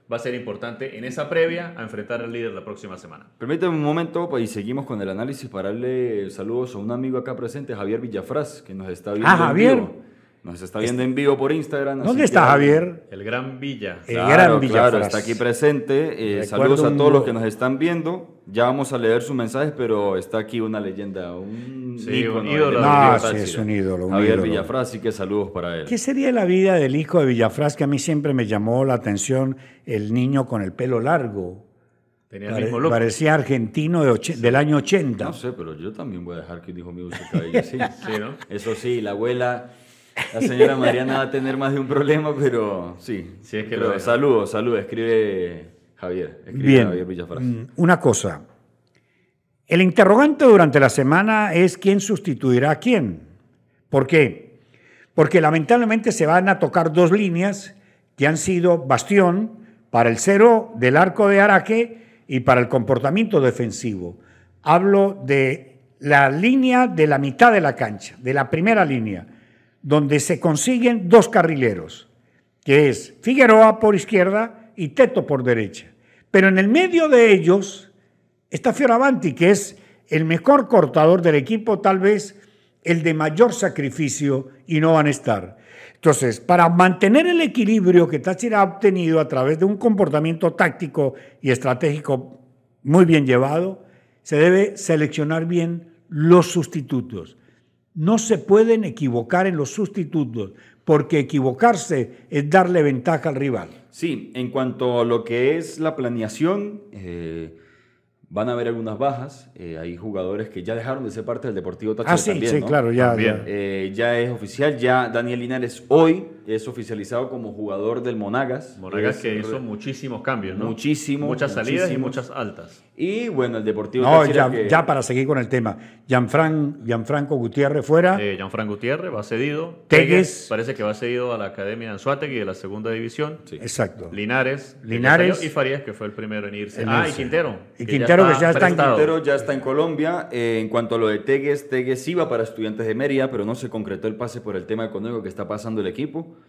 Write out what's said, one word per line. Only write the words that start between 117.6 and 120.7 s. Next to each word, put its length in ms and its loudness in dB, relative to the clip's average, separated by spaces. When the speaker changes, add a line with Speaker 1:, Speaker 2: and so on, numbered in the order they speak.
Speaker 2:
del 140 -6
Monagas. 640 -6
Speaker 1:
Monagas 380 -4
Speaker 2:
Es 60 -14
Speaker 1:
que 120 -4
Speaker 2:
re- 60 -6
Speaker 1:
hizo 200 -8
muchísimos 640 -10
cambios, 360 -6
¿no? 80 -6
Speaker 2:
Muchísimo, 600 -4